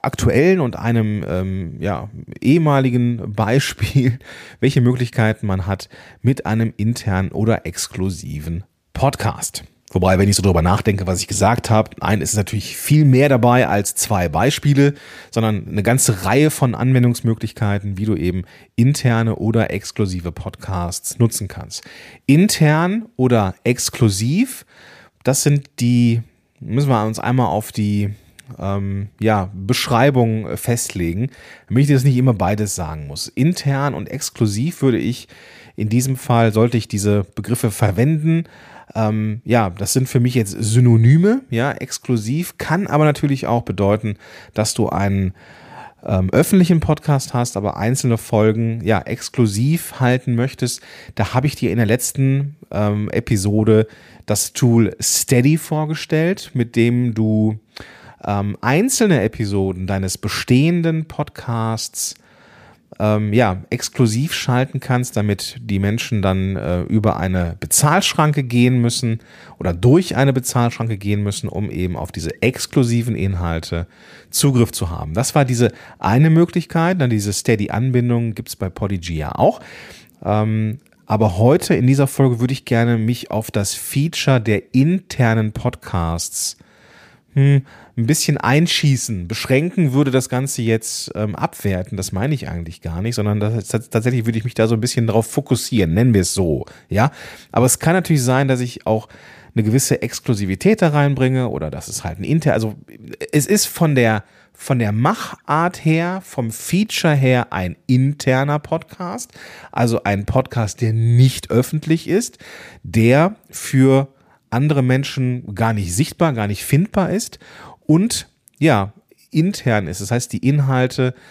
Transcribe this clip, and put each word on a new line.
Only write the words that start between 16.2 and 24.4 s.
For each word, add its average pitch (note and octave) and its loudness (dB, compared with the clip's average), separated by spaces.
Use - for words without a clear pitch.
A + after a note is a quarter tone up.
Reihe C#3+ 4
von B2 -2
Anwendungsmöglichkeiten, A2+ 0
wie G2+ -4
du G#2+ 0
eben F#2 -2
interne A#2 2
oder A2+ 0
exklusive F#2 -4
Podcasts - -8
nutzen G#2+ 0
kannst. - -14
Intern E3+ 4
oder A#2 2
exklusiv, B2 0